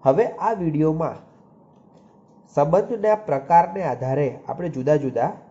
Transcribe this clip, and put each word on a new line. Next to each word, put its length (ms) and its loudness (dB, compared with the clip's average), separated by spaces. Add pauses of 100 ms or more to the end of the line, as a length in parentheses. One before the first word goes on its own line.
હવે 260 4 (200)
આ 140 0
વીડિયોમાં 580 -2 (1400)
સંબંધના 720 2
પ્રકારને 640 2
આધારે 400 -2
આપણે 480 -8
જુદા 260 2
જુદા 240 -2 (200)